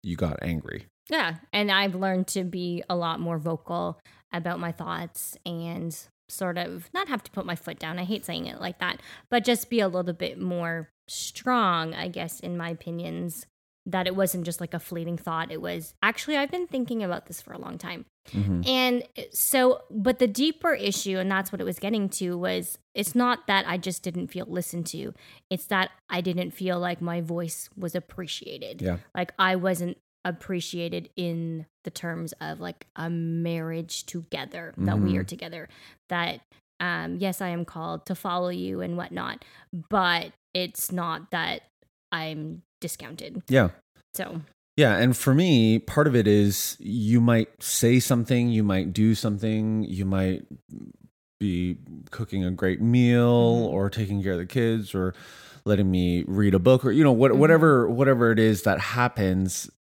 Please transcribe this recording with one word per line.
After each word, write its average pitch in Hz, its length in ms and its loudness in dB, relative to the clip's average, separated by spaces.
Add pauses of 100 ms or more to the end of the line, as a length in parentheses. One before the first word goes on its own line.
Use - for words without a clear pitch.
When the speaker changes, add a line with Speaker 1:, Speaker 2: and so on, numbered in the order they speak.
Speaker 1:
you 85 140 -4
got 82 240 -2
angry. 80 460 -6 (220)
Speaker 2:
Yeah. 208 260 0 (180)
And 208 180 0
I've 196 240 0
learned 185 320 0
to 190 160 -4
be 175 460 -6
a 180 80 0
lot 165 240 -2
more 165 160 -2
vocal 170 640 -4 (340)
about 170 260 -4
my 170 140 -6
thoughts 170 720 -10
and 170 520 -8 (300)
sort 175 300 -6
of 175 360 -10
not 381 140 -6
have 262 160 -6
to - 80 -20
put 190 140 -8
my 175 100 -6
foot - 240 -14
down. 160 180 -8
I 185 60 -6
hate 196 220 -6
saying 170 200 -8
it - 140 -12
like 180 200 -10
that, - 220 -6 (300)
but 240 140 2
just 240 240 2
be 233 100 2
a 196 80 2
little 180 260 -2
bit 175 240 -6
more 170 520 -4 (180)
strong, 180 880 0
I 170 160 -6
guess, 165 320 -8
in 175 160 -6
my 170 140 -6
opinions, 170 760 -8 (400)
that 185 200 -2
it 185 120 -2
wasn't 185 260 0
just, 170 160 -6
like, 170 140 -8
a 170 80 -6
fleeting 170 360 -8
thought. 165 320 -6
It 160 120 -8
was, 175 320 -8 (100)
"Actually, 226 320 0
I've 285 160 0
been 359 160 -4
thinking 240 360 -4
about 175 240 -6
this 170 140 -14
for - 120 -18
a - 40 -14
long 170 200 -12
time." - 260 -10 (300)
Speaker 1:
Mm-hmm. 98 340 0
Speaker 2:
And 254 360 2 (280)
so, - 580 2
but 220 300 0
the 247 80 6
deeper 311 460 0
issue, 196 440 -2
and 190 140 -2
that's 190 220 -2
what 185 80 -8
it - 20 -4
was 180 160 -6
getting 202 300 -2 (100)
to, 175 180 -4
was 180 400 -4 (160)
it's - 220 -4
not 247 320 0
that 196 180 2
I 170 120 -2
just 180 260 -6
didn't 180 240 -6
feel - 220 -10
listened 175 380 -6
to. - 260 -10 (360)
It's 185 180 -6
that 190 240 0 (180)
I 175 100 -2
didn't 180 320 -4
feel 185 260 -4
like 175 240 -4
my 170 200 -4
voice 165 560 -6
was 180 180 -8
appreciated. - 880 -10
Speaker 1:
Yeah. 90 160 -2 (180)
Speaker 2:
Like, 180 240 -4
I 185 160 4
wasn't 180 420 -2 (280)
appreciated 175 920 -6
in 165 500 -6 (200)
the - 60 -8
terms 165 500 -8
of, 156 180 -10
like, 175 280 -12 (100)
a 165 120 -6
marriage 165 960 -4
together, 165 720 -10
that 101 220 0
we 92 120 4
Speaker 1:
Mm-hmm. 92 80 2
Speaker 2:
are 92 40 -2
together, 160 460 -12 (400)
that, 170 320 -2 (400)
um, 170 340 -4
yes, 185 240 -2
I 190 80 -4
am 175 160 -4
called 165 440 -8
to 185 80 -4
follow 180 340 -2
you 180 320 -4
and 175 160 -4
whatnot, 175 480 -8 (440)
but 175 440 2 (200)
it's - 380 -4
not 170 400 -4
that 165 300 -4 (500)
I'm 160 520 -8 (180)
discounted. - 680 -10
Speaker 1:
Yeah. 127 220 6 (440)
Speaker 2:
So. 165 280 -8 (340)
Speaker 1:
Yeah. 117 220 6
And 120 200 4
for 135 160 4
me, 127 460 6
part - 280 2
of 127 80 2
it 107 120 6
is 104 520 4
you 113 420 2
might 117 280 4 (140)
say 120 360 4
something, 120 500 2
you 110 140 4
might 95 300 2
do 107 220 6
something, 110 680 0
you 95 220 -4
might 95 400 0 (960)
be 90 380 0 (340)
cooking 98 320 -4
a 90 80 0
great 92 300 0
meal 120 760 6
Speaker 2:
Mm-hmm. 104 200 0
Speaker 1:
or 98 140 2
taking 101 340 -2
care 95 100 0
of 87 60 -2
the 90 60 -4
kids 113 500 0
or 92 180 0 (520)
letting 101 240 4
me 90 380 4
read 98 260 4
a 95 60 8
book 127 260 8
or, 120 60 4
you 147 120 6
know, 143 80 8
what, 123 200 6
Speaker 2:
Mm-hmm. 135 80 6
Speaker 1:
whatever, 151 500 8
whatever 120 420 6
it 113 80 4
is 110 240 6
that 95 160 4
happens. 95 880 0 (180)